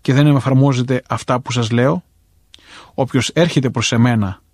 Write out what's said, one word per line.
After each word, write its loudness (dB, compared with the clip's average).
και -2
δεν 4
εφαρμόζετε 2
αυτά -4
που -10
σας -2
λέω; 0
Όποιος -2
έρχεται 0
προς -4
εμένα, 0